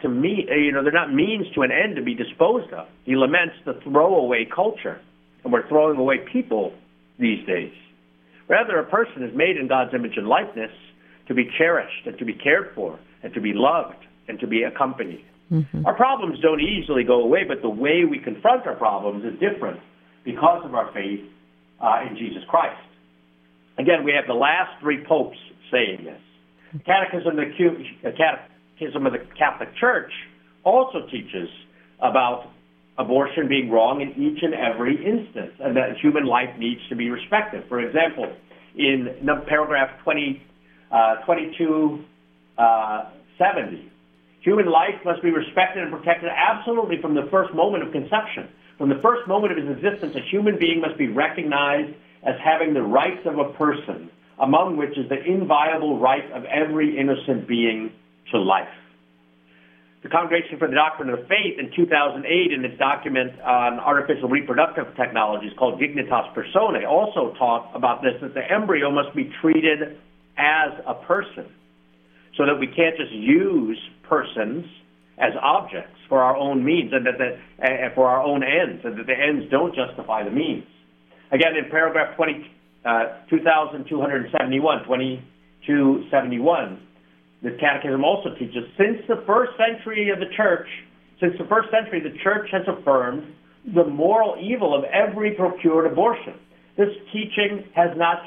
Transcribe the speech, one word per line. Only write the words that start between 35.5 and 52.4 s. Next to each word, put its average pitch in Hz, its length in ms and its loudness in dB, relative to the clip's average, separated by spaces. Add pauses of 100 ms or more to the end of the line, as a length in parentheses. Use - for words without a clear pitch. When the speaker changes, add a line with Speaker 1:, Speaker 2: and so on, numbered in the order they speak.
Speaker 1:
and 131 160 -2
that 120 240 0
human 147 240 2
life 127 340 0
needs 117 300 -6
to 123 80 -8
be 120 140 -4
respected. 208 580 -4
For 120 120 -4
example, 131 520 -2 (440)
in 135 460 0
num-, 147 240 0
paragraph 147 440 0 (140)
twenty, 147 380 -4 (500)
uh, 113 320 4
twenty-two, 156 800 0 (540)
uh, 110 520 2 (280)
seventy, 123 500 -2 (520)
human 202 260 4
life 175 380 2
must 170 180 -2
be 175 80 2
respected 180 540 0
and 151 80 -6
protected 170 360 -2
absolutely 214 720 0
from 156 140 -2
the 143 160 0
first 190 240 2
moment 175 300 2
of - 80 -10
conception. - 560 -4 (300)
From 139 100 0
the 139 140 2
first 233 260 2
moment 202 240 2
of 160 60 -4
his 139 180 -4
existence, 175 400 -4
a 127 140 -6
human 202 280 2
being 165 220 2
must 156 180 -4
be 139 100 0
recognized 147 840 0 (320)
as 127 160 0